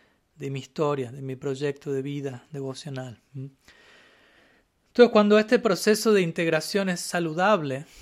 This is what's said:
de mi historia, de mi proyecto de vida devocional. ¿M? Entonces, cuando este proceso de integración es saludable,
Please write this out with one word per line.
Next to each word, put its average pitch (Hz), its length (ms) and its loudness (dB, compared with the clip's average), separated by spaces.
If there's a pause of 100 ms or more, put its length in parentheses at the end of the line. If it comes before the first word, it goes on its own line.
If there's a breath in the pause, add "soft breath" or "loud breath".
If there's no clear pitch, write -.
(360 soft breath)
de 143 140 -10
mi 135 100 -8
historia, 139 520 -2
de 139 80 -16
mi 131 160 -10
proyecto 139 560 -6
de 135 80 -2
vida 139 520 -8
devocional. 131 680 -10 (140)
¿M? 135 160 -12 (1400 loud breath)
Entonces, 240 240 6
cuando 208 260 6
este 214 220 2
proceso 214 520 2
de 196 100 4
integración 165 680 -2
es 175 120 -4
saludable, 165 840 -2 (160)